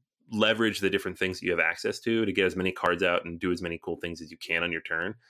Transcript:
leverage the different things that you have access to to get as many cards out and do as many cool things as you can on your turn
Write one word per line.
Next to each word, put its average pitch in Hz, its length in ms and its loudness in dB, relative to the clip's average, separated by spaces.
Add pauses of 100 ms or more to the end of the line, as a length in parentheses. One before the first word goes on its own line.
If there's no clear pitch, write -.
(300)
leverage 107 480 4
the 95 120 2
different 92 280 -2
things 92 220 -2
that 92 60 -8
you 90 40 2
have 85 80 2
access 82 420 0
to 113 240 2
to 98 80 0
get 95 140 4
as 85 80 0
many 92 160 0
cards 87 320 0
out 87 220 2
and 85 160 -10
do 90 100 0
as 85 100 0
many 85 220 -6
cool 85 140 -6
things 85 240 -8
as 82 100 -16
you 82 60 -18
can 85 260 -2
on 87 80 0
your 82 120 -4
turn 87 340 -4 (140)